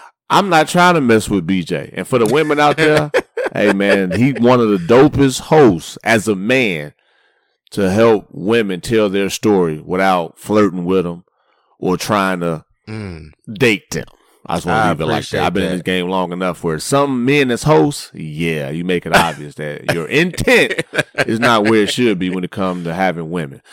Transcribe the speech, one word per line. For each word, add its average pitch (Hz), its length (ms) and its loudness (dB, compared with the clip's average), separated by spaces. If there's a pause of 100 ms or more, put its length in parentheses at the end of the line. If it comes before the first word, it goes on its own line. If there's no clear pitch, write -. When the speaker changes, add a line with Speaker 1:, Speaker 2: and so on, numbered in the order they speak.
(280)
Speaker 1:
I'm 185 220 0
not 156 180 4
trying 180 260 4
to 165 60 2
mess 117 300 2
with 95 160 0
B 92 160 0
J. 73 320 -6
And 90 120 -8
for 127 120 0
the 110 140 2
women 151 280 2
out 143 160 4
there, 151 340 2 (220)
Speaker 2:
<laughs> - 220 -6
Speaker 1:
hey, 104 180 2
man, 98 400 2
he 120 200 2
one 120 280 4
of 113 80 2
the 104 100 2
dopest 131 640 4
hosts 120 640 2
as 107 240 0
a 107 80 2
man 95 560 -2 (800)
to 95 200 0
help 107 420 4
women 98 500 -2
tell 107 260 2
their 98 220 0
story 90 500 0
without 92 580 -2
flirting 101 460 0
with 92 200 0
them 87 200 -10 (540)
or 90 180 -2
trying 95 440 -2
to 82 260 -6 (220)
Speaker 2:
Mm. 92 400 -12 (320)
Speaker 1:
date 110 320 0
them. 76 140 -8 (380)
I 73 120 -6
just 87 100 -6
wanna 101 140 0
Speaker 2:
I 110 100 2
Speaker 1:
leave 73 120 -4
it - 20 -2
like 78 40 -2
that. 78 60 -2
Speaker 2:
appreciate - 260 -4
Speaker 1:
I've 87 140 -2
been 95 80 0
in 92 60 -2
Speaker 2:
that. 92 80 -4
Speaker 1:
this 87 60 -6
game 92 260 -2
long 92 240 -2
enough 90 320 -6
where 78 160 -2
some 135 440 -2
men 135 280 0
as 113 100 -4
hosts, 151 500 0
yeah, 78 580 -6
you 82 120 -6
make 90 240 -2
it 85 80 -4
obvious 73 400 -2
that 76 400 -8
your 82 140 -6
intent 160 720 0 (220)
Speaker 2:
<laughs> - 240 -4
Speaker 1:
is 113 100 -2
not 117 240 2
where 107 220 4
it 95 60 -4
should 113 280 2
be 92 100 -2
when 90 140 -4
it 87 80 -8
comes 92 340 -4
to 82 80 -6
having 85 380 -2
women. 78 320 -8 (100)